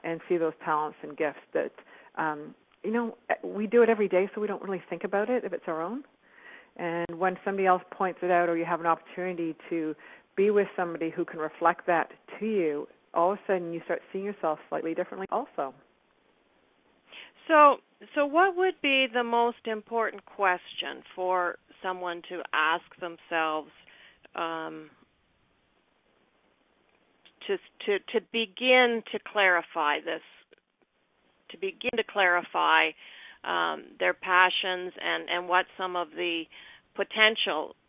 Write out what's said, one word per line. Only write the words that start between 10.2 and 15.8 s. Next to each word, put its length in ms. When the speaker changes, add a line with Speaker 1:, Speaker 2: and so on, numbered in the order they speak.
Speaker 1:
be 160
with 240
somebody 340
who 160
can 140
reflect 480
that 240
to 60
you, 420
all 180
of 60
a 80
sudden 260
you 120
start 160
seeing 100
yourself 360
slightly 240
differently 380
also. 420